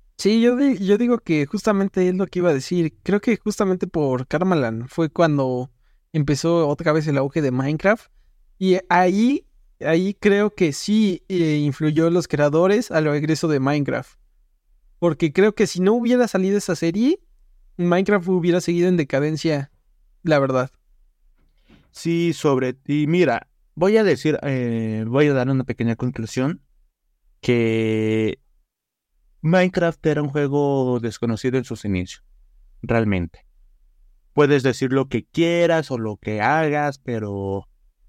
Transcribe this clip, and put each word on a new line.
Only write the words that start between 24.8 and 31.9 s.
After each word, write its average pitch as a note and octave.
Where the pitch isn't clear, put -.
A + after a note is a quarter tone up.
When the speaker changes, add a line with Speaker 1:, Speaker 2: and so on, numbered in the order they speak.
Speaker 2:
voy C3+
a C#3+
dar B2+
una C3
pequeña A#2
conclusión, B2+
que A2
Minecraft F3
era D3+
un D3
juego C#3
desconocido A#2
en B2
sus -
inicios, F#2